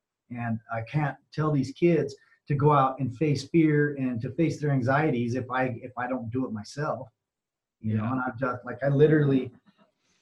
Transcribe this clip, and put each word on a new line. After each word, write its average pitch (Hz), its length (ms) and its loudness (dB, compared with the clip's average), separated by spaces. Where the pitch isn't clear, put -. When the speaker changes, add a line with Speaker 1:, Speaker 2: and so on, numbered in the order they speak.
Speaker 1:
And 117 300 -4
I 113 80 -4
can't 147 360 -2
tell 151 200 -2
these 135 200 0
kids 170 440 2
to 147 80 0
go 147 160 4
out 135 280 4
and 123 180 -4
face 147 320 0
fear 147 460 4
and 127 260 -4
to 123 100 -6
face - 300 0
their 147 100 0
anxieties 127 640 0
if 117 160 -6
I, 127 300 -2
if - 160 -14
I 123 100 -6
don't 120 240 -6
do 127 140 -2
it 113 80 -6
myself, 139 560 -8
you 110 140 -2
know? 107 80 -2
Speaker 2:
Yeah. 120 100 -4
Speaker 1:
And 127 80 -2
I've 120 160 -6
just, 123 280 -4
like, 120 180 -10
I 139 60 0
literally 143 640 4